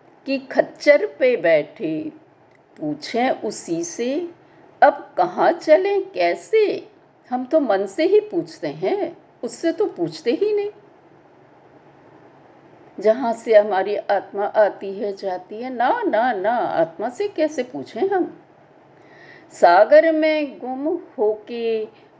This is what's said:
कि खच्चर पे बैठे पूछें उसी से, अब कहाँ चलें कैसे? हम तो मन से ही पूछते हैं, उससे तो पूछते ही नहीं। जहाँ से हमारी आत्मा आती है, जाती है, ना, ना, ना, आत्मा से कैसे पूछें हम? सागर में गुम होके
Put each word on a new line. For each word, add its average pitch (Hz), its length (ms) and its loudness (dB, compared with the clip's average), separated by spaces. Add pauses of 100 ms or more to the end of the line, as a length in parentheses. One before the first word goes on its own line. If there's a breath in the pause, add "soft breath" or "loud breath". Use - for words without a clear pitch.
(260)
कि 269 120 -2
खच्चर 285 680 2
पे 254 320 0
बैठे 156 760 0 (680)
पूछें 214 500 -2
उसी 170 540 -6
से, 285 460 -6 (540 soft breath)
अब - 340 2
कहाँ 226 360 0
चलें 370 580 2
कैसे? 349 760 0 (420)
हम 247 160 -6
तो 320 140 2
मन 202 260 0
से 311 200 -2
ही 392 140 4
पूछते 170 480 -6
हैं, 190 500 -4 (260)
उससे 320 280 -4
तो 392 140 0
पूछते 175 460 -4
ही 392 220 0
नहीं। 415 160 -2 (2250)
जहाँ 226 340 2
से 226 240 4
हमारी 202 380 2
आत्मा 202 500 -2
आती 208 480 0
है, 202 220 -6
जाती 196 460 -10
है, 262 120 -8
ना, 277 320 0
ना, 240 280 0
ना, 208 220 -2
आत्मा 180 540 -2
से 403 180 -6
कैसे 311 360 -4
पूछें 269 380 -10
हम? 381 400 -2 (1080 loud breath)
सागर 220 600 6
में 311 480 0
गुम 269 400 -6 (180)
होके 220 720 -2 (320 soft breath)